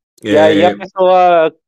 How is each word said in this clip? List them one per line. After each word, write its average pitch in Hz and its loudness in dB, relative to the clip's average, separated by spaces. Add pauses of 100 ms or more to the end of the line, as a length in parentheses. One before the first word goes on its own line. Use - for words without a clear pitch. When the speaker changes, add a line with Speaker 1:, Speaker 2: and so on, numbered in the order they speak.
(240)
Speaker 1:
E 131 -4
Speaker 2:
É. 151 2
Speaker 1:
aí 156 2
a 180 -2
pessoa 180 0 (160)